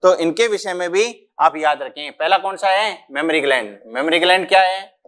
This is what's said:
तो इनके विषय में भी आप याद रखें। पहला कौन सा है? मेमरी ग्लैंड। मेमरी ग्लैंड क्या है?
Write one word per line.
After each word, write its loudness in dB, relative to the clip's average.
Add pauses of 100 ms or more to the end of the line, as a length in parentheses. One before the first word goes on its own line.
तो 6
इनके 0
विषय -4
में -4
भी 2 (360)
आप 2
याद 0
रखें। -12
पहला 0
कौन -6
सा -2
है? -2
मेमरी -2
ग्लैंड। -2 (100)
मेमरी 0
ग्लैंड 2
क्या 4
है? -4 (140)